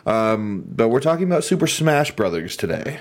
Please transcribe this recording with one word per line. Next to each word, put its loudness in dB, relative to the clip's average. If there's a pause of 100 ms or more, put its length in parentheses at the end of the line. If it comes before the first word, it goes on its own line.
Um, 0
but 2
we're 4
talking 0
about 0
Super 2
Smash 2
Brothers -2
today. -6